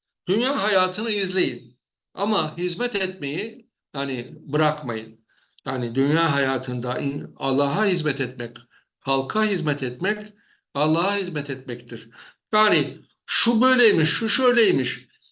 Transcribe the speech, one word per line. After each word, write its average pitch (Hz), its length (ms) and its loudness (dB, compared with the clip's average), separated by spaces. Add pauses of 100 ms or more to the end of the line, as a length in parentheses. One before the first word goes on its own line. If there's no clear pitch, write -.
(280)
dünya 233 340 0
hayatını 202 480 2
izleyin. 185 680 -2 (360)
Ama 185 420 0
hizmet 180 380 -2
etmeyi 185 720 -6 (280)
yani 135 460 -6
bırakmayın. 131 800 -2 (460)
Yani 123 280 -4
dünya 147 400 4
hayatında 127 640 -2
in-, - 380 -6
Allah'a 139 500 0
hizmet 151 340 0
etmek, 123 360 -6 (440)
halka 139 440 0
hizmet 151 380 0
etmek, 170 500 -4 (420)
Allah'a 160 420 2
hizmet 156 340 -4
etmektir. 127 600 -10 (420)
Yani 190 460 2 (280)
şu 226 360 2
böyleymiş, 226 480 4
şu 220 180 -4
şöyleymiş. 226 800 2 (240)